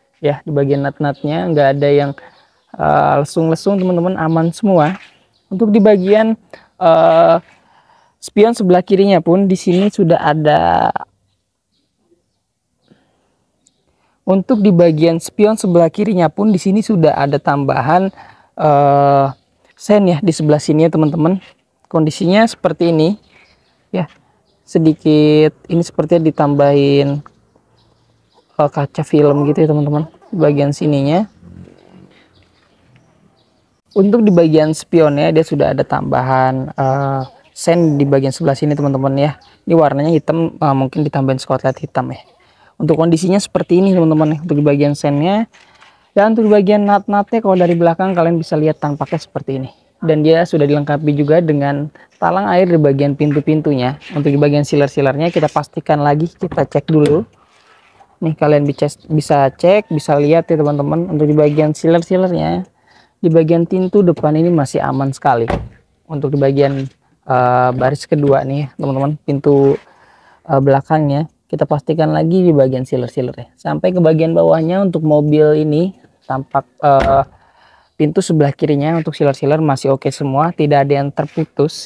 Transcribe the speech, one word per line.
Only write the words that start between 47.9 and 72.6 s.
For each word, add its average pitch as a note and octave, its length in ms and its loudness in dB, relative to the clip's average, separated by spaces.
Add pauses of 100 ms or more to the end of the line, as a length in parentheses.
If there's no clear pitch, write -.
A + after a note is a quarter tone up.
kalian E3+ 240 0
bisa D#3+ 240 -4
lihat D#3 240 -2
tampaknya D3+ 400 -6
seperti C3+ 400 -8
ini. C3 80 -14 (320)
Dan D#3 240 0
dia E3 160 4
sudah D#3 240 0
dilengkapi D3 480 -2
juga D3+ 240 2
dengan D3 480 -2 (320)
talang F#3 320 -2
air F#3 160 2
di F3 80 2
bagian C#3+ 400 0
pintu-pintunya. D3 800 -2 (160)
Untuk D3 160 -4
di C#3+ 80 2
bagian D3 320 0
sealer-sealernya C#3+ 640 -2
kita D3+ 160 0
pastikan D3+ 560 -4
lagi, D3 240 0
kita E3 400 -6
cek - 240 -4
dulu. D3+ 320 2 (960)
Nih, D#3+ 160 -4
kalian D3 320 0
bisa, D3 240 -4 (160)
bisa D3 480 0
cek, G3+ 320 0
bisa D3 320 -2
lihat, D#3+ 320 2
ya, D#3+ 80 0
teman-teman. D3+ 560 -2
Untuk D3+ 160 0
di - 20 0
bagian D3+ 380 2
sealer-sealernya, E3+ 960 -2 (560)
di F3 80 0
bagian E3 320 2
pintu F#3 400 0
depan D#3 320 0
ini E3 160 2
masih D3 320 -2
aman C3+ 320 -4
sekali. A#2 320 -2 (640)
Untuk C#3+ 240 -4
di C#3+ 80 0
bagian, C#3 420 0 (400)
eh, B2+ 480 0
baris C3 320 -4
kedua C#3+ 400 0
nih, C#3 320 -6
teman-teman, C#3 480 -4
pintu, C#3 480 2 (720)
eh, C#3 160 0
belakangnya C#3+ 640 0 (240)
kita - 160 -4
pastikan D#3 480 -2
lagi E3 320 0
di E3+ 80 4
bagian C3+ 320 0